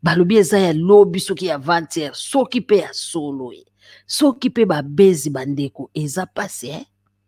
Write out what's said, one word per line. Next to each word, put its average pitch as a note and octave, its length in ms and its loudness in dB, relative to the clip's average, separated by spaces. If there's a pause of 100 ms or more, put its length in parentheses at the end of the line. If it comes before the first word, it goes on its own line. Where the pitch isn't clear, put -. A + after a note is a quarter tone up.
Balobi F3 340 2
eza G#3 220 4
ya F#3 140 2
lobi, F#3 480 4
soki F#3 260 -6
ya D3+ 120 -4
vingt D#3+ 380 -2
heures. D3 340 -8
Soki B3 300 -2
pe G#3 180 2
ya - 140 -4
solo C#3 600 -10
ye. - 140 -20 (400)
Soki C4 440 0
pe A#3 140 2
babezi D#3 680 2
bandeko, C3+ 640 -6
eza D#3 320 -6
pasi, - 420 -10
eh? E3 180 -12 (420)